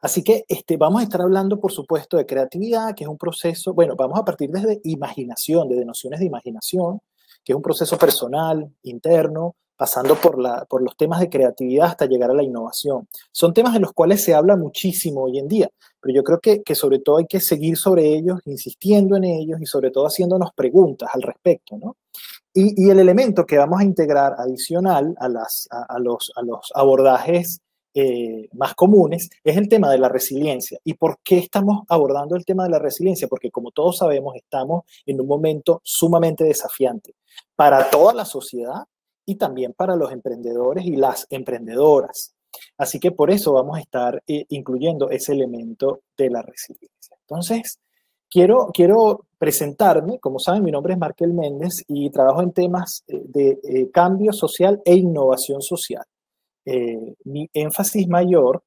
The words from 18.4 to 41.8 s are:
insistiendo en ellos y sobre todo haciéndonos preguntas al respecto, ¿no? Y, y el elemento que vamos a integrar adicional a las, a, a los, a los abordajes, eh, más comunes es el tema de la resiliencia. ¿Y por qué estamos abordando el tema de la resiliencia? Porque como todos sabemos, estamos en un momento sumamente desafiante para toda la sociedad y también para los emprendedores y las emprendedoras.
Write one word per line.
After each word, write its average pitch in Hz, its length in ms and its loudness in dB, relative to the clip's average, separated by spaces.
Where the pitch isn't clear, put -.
insistiendo 196 680 2
en 190 80 0
ellos 160 380 -4
y 151 40 -10
sobre 131 260 0
todo 135 160 0
haciéndonos 180 460 0
preguntas 139 600 2
al 131 80 -4
respecto, - 560 -2
¿no? 233 180 -12
Y, 196 320 4
y 202 40 8
el 196 100 8
elemento 190 460 4
que 151 120 2
vamos 156 220 2
a 202 60 4
integrar 143 520 2
adicional 156 840 -2
a 127 100 -4
las, 113 420 -8
a, 120 120 -10
a 123 160 -10
los, 120 360 -4
a 123 60 -8
los 117 340 -10
abordajes, 135 840 2
eh, 120 580 -2
más 131 220 -6
comunes 180 560 4
es 156 140 2
el 202 100 0
tema 202 240 4
de 131 60 4
la 127 100 4
resiliencia. 131 760 -4
¿Y 160 100 -6
por - 300 -2
qué 180 160 4
estamos 202 500 -2
abordando 147 460 0
el 175 100 -6
tema 185 180 -2
de 180 60 -2
la 160 80 0
resiliencia? 151 500 -2
Porque 123 220 -8
como 120 220 -10
todos 175 260 0
sabemos, 139 380 -2
estamos 139 480 -6
en 135 120 -4
un 131 60 -4
momento 151 580 -4
sumamente 165 600 0
desafiante 131 720 -4
para 139 340 6
toda 180 240 6
la 220 120 -6
sociedad 127 580 -10
y 196 100 -6
también 127 380 -4
para 185 220 -2
los 143 160 -2
emprendedores 123 760 -4
y 160 120 -4
las 135 340 0
emprendedoras. 127 1040 0